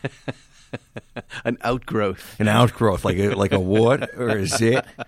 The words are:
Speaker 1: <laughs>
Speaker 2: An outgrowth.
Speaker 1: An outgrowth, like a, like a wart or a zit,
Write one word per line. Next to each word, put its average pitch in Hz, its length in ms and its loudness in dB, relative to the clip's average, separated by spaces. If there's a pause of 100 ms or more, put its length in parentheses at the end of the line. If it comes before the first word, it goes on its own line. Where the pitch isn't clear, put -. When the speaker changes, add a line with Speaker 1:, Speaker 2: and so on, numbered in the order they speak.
(640)
Speaker 1:
<laughs> - 800 -16
Speaker 2:
An 120 180 -4
outgrowth. 110 760 -4
Speaker 1:
An 107 80 2
outgrowth, 110 560 2
like 95 140 0
a, 101 140 2
like 98 200 0
a 98 80 2
wart 110 560 2
or 120 140 -4
a 104 160 -2
zit, 113 400 0 (220)